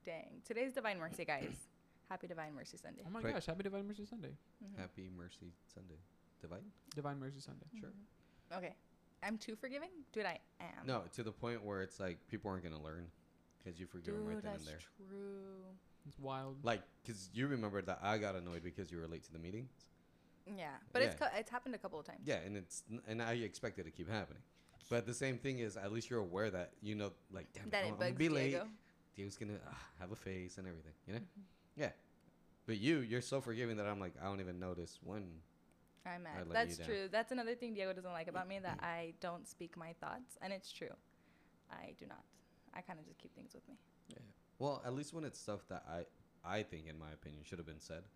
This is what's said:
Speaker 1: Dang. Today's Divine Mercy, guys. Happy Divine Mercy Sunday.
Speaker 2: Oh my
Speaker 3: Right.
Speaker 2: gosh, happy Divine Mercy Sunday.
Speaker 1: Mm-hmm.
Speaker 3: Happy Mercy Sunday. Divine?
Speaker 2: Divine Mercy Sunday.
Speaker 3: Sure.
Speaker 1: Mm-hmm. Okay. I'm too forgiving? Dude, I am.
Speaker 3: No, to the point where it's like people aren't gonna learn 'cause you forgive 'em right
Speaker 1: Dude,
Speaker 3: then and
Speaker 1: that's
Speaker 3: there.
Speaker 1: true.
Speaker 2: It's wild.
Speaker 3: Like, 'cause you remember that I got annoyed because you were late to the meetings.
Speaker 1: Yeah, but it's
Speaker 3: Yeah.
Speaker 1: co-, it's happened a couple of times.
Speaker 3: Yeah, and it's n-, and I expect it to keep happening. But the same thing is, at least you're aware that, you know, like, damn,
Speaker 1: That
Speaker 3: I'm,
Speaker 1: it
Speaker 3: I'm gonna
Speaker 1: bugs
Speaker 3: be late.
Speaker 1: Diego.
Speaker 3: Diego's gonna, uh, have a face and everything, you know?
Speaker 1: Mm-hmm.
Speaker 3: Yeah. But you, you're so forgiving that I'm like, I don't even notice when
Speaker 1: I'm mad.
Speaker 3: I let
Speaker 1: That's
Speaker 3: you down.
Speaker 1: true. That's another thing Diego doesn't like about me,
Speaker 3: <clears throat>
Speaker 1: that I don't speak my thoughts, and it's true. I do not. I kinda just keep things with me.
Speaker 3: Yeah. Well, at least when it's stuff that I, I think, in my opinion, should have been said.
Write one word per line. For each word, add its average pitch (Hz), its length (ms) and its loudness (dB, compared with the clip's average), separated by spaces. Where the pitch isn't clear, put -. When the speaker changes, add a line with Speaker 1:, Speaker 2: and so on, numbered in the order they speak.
Speaker 1:
Dang. - 380 -8
Today's 247 300 2
Divine 220 260 4
Mercy, 165 240 -2
guys. 147 320 2
Happy 185 180 -4
Divine 160 260 -4
Mercy 139 240 -8
Sunday. - 300 -10
Speaker 2:
Oh - 20 -4
my 220 120 -2
Speaker 3:
Right. - 140 4
Speaker 2:
gosh, 175 100 2
happy 175 180 2
Divine 196 240 0
Mercy 208 180 -4
Sunday. 147 300 -6
Speaker 1:
Mm-hmm. 98 180 -6
Speaker 3:
Happy 92 340 -4
Mercy 87 380 -8
Sunday. 87 260 -12
Divine? 87 220 -6
Speaker 2:
Divine 143 240 0
Mercy 135 200 -4
Sunday. - 280 -12
Speaker 3:
Sure. 208 100 -8
Speaker 1:
Mm-hmm. - 680 -10
Okay. 175 180 -4
I'm 214 140 2
too 214 180 -4
forgiving? 269 340 -4
Dude, 214 140 2
I 170 140 0
am. - 260 -8
Speaker 3:
No, 120 180 2
to 120 100 -2
the 110 80 0
point 117 320 0
where 101 200 2
it's - 160 -6
like 90 180 2
people 101 240 0
aren't 92 120 0
gonna 78 180 -2
learn 80 260 -4
'cause 87 160 -6
you 92 80 -2
forgive 87 280 -2
'em - 100 2
right 214 100 2
Speaker 1:
Dude, 214 80 -2
Speaker 3:
then 208 100 0
and 196 80 -2
Speaker 1:
that's 78 80 -6
Speaker 3:
there. - 100 -4
Speaker 1:
true. 196 560 -6
Speaker 2:
It's 139 120 -10
wild. 135 460 -2
Speaker 3:
Like, 113 160 6
'cause 95 280 -6
you 123 140 6
remember 107 340 4
that 90 200 2
I 104 160 8
got 101 180 4
annoyed 87 280 0
because 87 280 -2
you 87 60 -2
were 82 100 -2
late 82 160 -4
to - 80 -16
the 82 80 -6
meetings. 107 320 -4
Speaker 1:
Yeah, 156 220 -4
but 247 80 8
it's 185 180 6
Speaker 3:
Yeah. 294 80 6
Speaker 1:
co-, 190 100 4
it's 220 120 0
happened 247 260 -2
a - 20 -6
couple 160 220 -4
of 143 60 -8
times. - 200 -10
Speaker 3:
Yeah, 135 120 4
and 95 180 -2
it's - 340 -4
n-, 113 160 -4
and 110 160 0
I 117 120 4
expect 110 460 0
it 90 40 -2
to 80 80 -6
keep 82 160 -4
happening. 101 340 0
But 120 160 6
the 120 80 0
same 131 240 4
thing 131 220 2
is, 107 160 2
at 101 160 0
least 113 180 2
you're 120 120 6
aware 98 280 6
that, 90 220 2
you 104 140 2
know, 104 160 2
like, 92 200 -6
damn, 107 200 -6
Speaker 1:
That 202 80 6
Speaker 3:
I'm, 190 40 6
Speaker 1:
it - 100 4
Speaker 3:
I'm - 40 -2
gonna 180 140 6
Speaker 1:
bugs 127 60 0
Speaker 3:
be 160 120 8
late. 135 220 8
Speaker 1:
Diego. 190 180 2
Speaker 3:
Diego's 98 220 -2
gonna, 104 180 -2
uh, 71 180 -8
have 92 140 -4
a - 20 -2
face 92 420 -4
and 95 80 -4
everything, 80 280 -6
you 95 100 -2
know? 117 40 0
Speaker 1:
Mm-hmm. 202 220 -10
Speaker 3:
Yeah. 139 100 4
But 113 120 4
you, 143 220 8
you're 120 220 4
so 135 200 2
forgiving 117 340 2
that 104 120 4
I'm 101 120 2
like, 92 220 0
I - 20 -4
don't 98 160 2
even 90 200 0
notice 87 440 -2
when 90 380 -4
Speaker 1:
I'm 175 180 -4
mad. 160 140 -6
Speaker 3:
I 92 60 -2
let 82 100 -2
Speaker 1:
That's 226 180 6
Speaker 3:
you 82 60 -2
down. - 100 -4
Speaker 1:
true. 196 240 2
That's 220 220 4
another 240 200 2
thing 240 200 -2
Diego 190 180 2
doesn't 180 220 -2
like 165 160 -2
about 180 180 0
me, 196 120 -2
Speaker 3:
<clears throat> 190 40 -6
Speaker 1:
that 175 180 0
I 170 380 0
don't 175 260 -2
speak - 300 -8
my 165 240 -8
thoughts, - 420 -6
and 196 120 0
it's 190 180 -6
true. - 240 -6
I - 300 -8
do - 60 -10
not. - 180 -12
I 180 80 -6
kinda 165 220 -8
just 170 140 -16
keep - 180 -16
things - 180 -14
with - 140 -16
me. - 80 -14
Speaker 3:
Yeah. - 120 -12
Well, 139 260 4
at 123 80 2
least 143 180 -2
when 160 140 -2
it's - 120 -4
stuff 101 300 -2
that - 220 -4
I, 85 160 0
I 101 180 4
think, 80 240 -6
in 78 100 -6
my 78 140 -6
opinion, 76 320 -10
should 87 160 -4
have 80 80 -4
been 78 140 -8
said. 82 240 -6